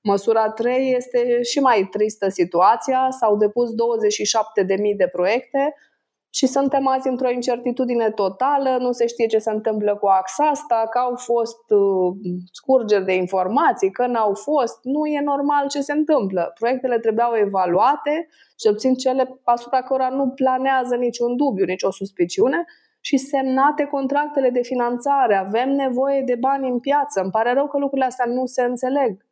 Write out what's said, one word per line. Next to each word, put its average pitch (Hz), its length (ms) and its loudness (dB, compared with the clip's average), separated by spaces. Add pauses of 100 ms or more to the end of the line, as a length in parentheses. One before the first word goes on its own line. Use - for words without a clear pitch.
Măsura 214 500 2
trei 254 440 0
este 247 460 0
și 240 180 -2
mai 226 320 4
tristă 214 380 -2
situația, 226 800 2
s-au 220 280 2
depus 220 360 0
douăzeci 220 400 0
și 214 120 -4
șapte 208 380 0
de 190 120 0
mii 208 200 0
de 190 120 2
proiecte 254 680 -2 (540)
și - 180 0
suntem 269 400 2
azi 262 200 0
într-o 254 220 0
incertitudine 240 840 -2
totală, 254 680 0
nu 247 120 0
se 240 160 0
știe 233 180 0
ce 220 120 0
se 214 140 0
întâmplă 214 440 -2
cu 202 120 -2
axa 190 360 2
asta, 269 460 0
că 233 80 -4
au 247 180 -2
fost, 233 540 -2
uh, 196 460 2 (360)
scurgeri 208 540 2
de 190 80 0
informații, 190 760 0
că 247 160 -2
n-au 220 260 0
fost, 254 500 -2
nu 294 220 -2
e 294 160 -2
normal 285 460 0
ce 285 140 -4
se 285 100 -4
întâmplă. 220 680 0
Proiectele 254 400 0
trebuiau 233 360 0
evaluate, 214 920 2 (280)
cel 208 180 2
puțin 262 200 0
cele 262 500 -2
asupra 247 380 0
cărora 262 280 -2
nu 269 200 -2
planează 262 680 0
niciun 240 400 -2
dubiu, 240 300 0
nicio 190 260 -2
suspiciune, 196 720 -2 (360)
și - 160 -2
semnate 269 760 0
contractele 277 580 0
de 247 120 0
finanțare. 247 720 0
Avem 208 340 -2
nevoie 269 560 0
de 247 100 0
bani 262 340 -2
în 247 100 -2
piață. 269 420 0
Îmi 185 100 -2
pare 226 220 0
rău 277 140 2
că 285 100 -4
lucrurile 269 300 0
astea 247 180 -2
nu 254 200 -2
se 254 160 -4
înțeleg. 247 680 -2